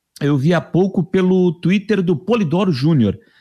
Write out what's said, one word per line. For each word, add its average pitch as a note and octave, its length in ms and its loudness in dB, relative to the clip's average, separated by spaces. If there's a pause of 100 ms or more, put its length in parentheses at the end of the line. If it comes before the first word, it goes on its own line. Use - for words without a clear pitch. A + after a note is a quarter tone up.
(220)
Eu D3 160 0
vi D3 160 0
há E3 60 0
pouco F#3 420 -2
pelo F#3 520 0
Twitter G3 480 -2
do F3+ 120 0
Polidoro F#3+ 600 -2
Júnior. B2+ 440 0 (240)